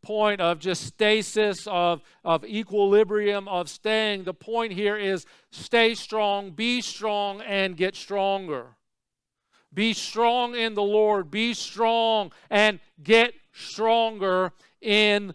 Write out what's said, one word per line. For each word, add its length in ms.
point 360
of 200
just 240
stasis, 800
of, 360
of 220
equilibrium, 1000
of 220
staying. 560
The 80
point 400
here 240
is 280
stay 460
strong, 560
be 300
strong, 600
and 340
get 200
stronger. 800
Be 200
strong 600
in 220
the 80
Lord. 480
Be 240
strong 760
and 280
get 320
stronger 1000
in 540